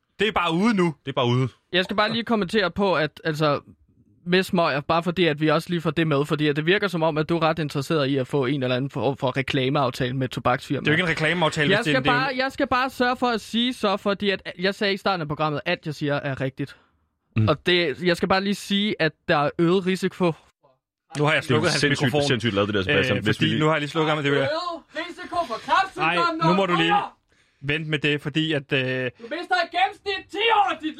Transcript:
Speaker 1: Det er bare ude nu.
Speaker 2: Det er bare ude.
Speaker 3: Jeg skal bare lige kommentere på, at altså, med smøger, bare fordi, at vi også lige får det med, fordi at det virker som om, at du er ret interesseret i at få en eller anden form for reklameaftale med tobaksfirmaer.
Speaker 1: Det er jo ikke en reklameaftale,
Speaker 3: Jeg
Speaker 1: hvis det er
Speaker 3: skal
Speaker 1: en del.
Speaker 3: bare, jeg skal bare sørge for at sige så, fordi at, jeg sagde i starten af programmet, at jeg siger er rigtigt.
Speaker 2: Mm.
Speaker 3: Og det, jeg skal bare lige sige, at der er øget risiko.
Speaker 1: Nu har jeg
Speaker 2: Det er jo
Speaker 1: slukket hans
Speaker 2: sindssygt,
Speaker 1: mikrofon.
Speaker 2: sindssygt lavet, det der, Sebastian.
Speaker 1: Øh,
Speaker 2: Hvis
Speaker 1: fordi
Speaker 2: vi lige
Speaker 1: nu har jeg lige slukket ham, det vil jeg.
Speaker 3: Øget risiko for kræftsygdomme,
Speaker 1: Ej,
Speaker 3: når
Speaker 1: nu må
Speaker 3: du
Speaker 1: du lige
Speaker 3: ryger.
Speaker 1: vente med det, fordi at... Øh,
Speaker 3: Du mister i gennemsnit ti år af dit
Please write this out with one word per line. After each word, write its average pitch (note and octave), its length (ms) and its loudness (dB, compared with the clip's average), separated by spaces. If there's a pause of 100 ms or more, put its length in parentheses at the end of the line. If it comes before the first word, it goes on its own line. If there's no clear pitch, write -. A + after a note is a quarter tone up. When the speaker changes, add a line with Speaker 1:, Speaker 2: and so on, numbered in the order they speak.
(180)
Speaker 1:
Det G3+ 100 0
er A3 40 -4
bare F3 200 0
ude G3+ 220 2
nu. F3 200 2 (100)
Speaker 2:
Det C3+ 80 -8
er - 20 -6
bare C3 120 2
ude. B2 220 2 (240)
Speaker 3:
Jeg F3+ 120 2
skal G3 120 -6
bare G#3+ 160 2
lige A3+ 120 -4
kommentere G#3 460 0
på, G3 240 0
at D3 300 -2
altså, D3+ 360 0 (680)
med F3+ 160 2
smøger, E3 380 0
bare E3 220 0
fordi, F3 240 0
at D3 140 0
vi D#3 80 2
også D#3 220 0
lige F3 100 -2
får E3 100 -2
det D#3+ 160 2
med, C#3+ 180 2
fordi D3+ 240 0
at C#3+ 80 0
det D#3 100 -2
virker G3+ 220 2
som E3 140 -4
om, D#3 160 2
at D#3 100 0
du E3+ 80 2
er D#3+ 60 0
ret E3 160 2
interesseret D3 480 -2
i C#3 100 0
at C3 100 0
få C#3 200 0
en C#3 160 0
eller B2+ 140 0
anden C3+ 140 -2
form C3 260 -2
for B2+ 200 -2
reklameaftale C3 800 -2
med C3 120 0
tobaksfirmaer. B2 520 -2
Speaker 1:
Det A#2 80 -2
er D3+ 40 4
jo - 40 4
ikke F3 60 2
en F3+ 80 -2
reklameaftale, D#3 600 0
Speaker 3:
Jeg G3 80 4
Speaker 1:
hvis A3+ 60 -2
det D#3 60 0
er B3+ 100 2
Speaker 3:
skal - 100 0
Speaker 1:
en A#3+ 60 4
del. B3+ 80 0
Speaker 3:
bare, C#4 80 -2 (120)
jeg C4+ 80 -4
skal C#4+ 140 -2
bare C4 240 0
sørge B3 260 0
for B3 100 -2
at A#3 140 0
sige A#3+ 320 -2
så, G3+ 240 0
fordi G3+ 340 -2
at, F#3+ 120 -2 (160)
jeg F#3 160 0
sagde G3 200 0
i - 20 -6
starten G3 240 -2
af D3+ 80 -6
programmet, D3+ 360 -2
at F3 220 -2
jeg D3+ 80 -6
siger C#3+ 200 -2
er C#3+ 260 -4
rigtigt. C3+ 360 -6 (600)
Speaker 2:
Mm. A2 120 4
Speaker 3:
Og D3+ 180 0
det, F3 360 2
jeg F3 140 2
skal F#3+ 120 -2
bare F#3+ 160 2
lige G3+ 100 0
sige, G3+ 440 -2
at D#3+ 140 0 (160)
der E3+ 80 4
er C#3+ 220 2
øget F3 280 2
risiko. F3+ 460 0 (840)
Speaker 1:
Nu D3 60 2
har D3 80 2
jeg C#3+ 100 2
Speaker 2:
Det - 80 -2
er B2+ 40 4
jo A#2 60 4
Speaker 1:
slukket C3 100 2
hans C#3+ 100 0
Speaker 2:
sindssygt, C#3+ 260 2
Speaker 1:
mikrofon. C#3+ 220 2
Speaker 2:
sindssygt A#2 260 0
lavet, G2+ 140 4
det G#2 60 -2
der, G2 80 2
Sebastian. G2 360 0
Speaker 1:
Øh, F#2 60 -6
Speaker 2:
Hvis G#2+ 120 2
Speaker 1:
fordi - 80 -2
Speaker 2:
vi - 60 2
lige - 100 0
Speaker 1:
nu D#3 60 2
har D#3 60 4
jeg D#3 80 0
lige D3 100 -6
slukket D#3 240 0
ham, D3+ 80 -2
det C#3 100 2
vil C#3+ 60 4
jeg. C3+ 140 0
Speaker 3:
Øget E4 560 -6
risiko F4 280 -10 (100)
for A3+ 80 -6 (120)
kræftsygdomme, E4 480 2
Speaker 1:
Ej, E4 280 0
Speaker 3:
når D#3+ 60 4
Speaker 1:
nu F3 60 4
må F#3+ 120 2
Speaker 3:
du F3 60 0
Speaker 1:
du E3+ 60 2
lige E3 140 2
Speaker 3:
ryger. - 240 0 (460)
Speaker 1:
vente D3+ 280 -4
med D#3 80 0
det, D3 220 0
fordi D#3+ 320 -2
at... C#3+ 200 -4
Øh, C#3 60 2
Speaker 3:
Du C3 80 0 (360)
mister D#4+ 420 -4
i E4+ 120 -8
gennemsnit G4 540 -4
ti - 60 -10 (180)
år G4 180 4
af D#4 100 -6
dit D4+ 180 -6